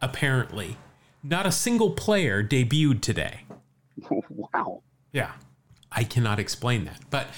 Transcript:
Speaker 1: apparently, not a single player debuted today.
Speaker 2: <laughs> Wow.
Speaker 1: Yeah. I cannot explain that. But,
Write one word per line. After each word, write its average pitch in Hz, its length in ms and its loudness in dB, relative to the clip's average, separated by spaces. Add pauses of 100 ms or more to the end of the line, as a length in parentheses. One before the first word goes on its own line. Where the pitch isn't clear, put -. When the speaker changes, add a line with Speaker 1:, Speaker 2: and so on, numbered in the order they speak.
Speaker 1:
apparently, 120 760 -2 (460)
not 170 240 -2
a 180 60 2
single 233 380 4
player 151 520 2
debuted 131 580 4
today. - 400 -2 (720)
Speaker 2:
<laughs> - 0 - (180)
Wow. 101 540 -8 (300)
Speaker 1:
Yeah. 131 200 -2 (600)
I 120 120 0
cannot 110 340 2
explain 107 460 -2
that. - 160 -12 (100)
But, 139 160 -2 (120)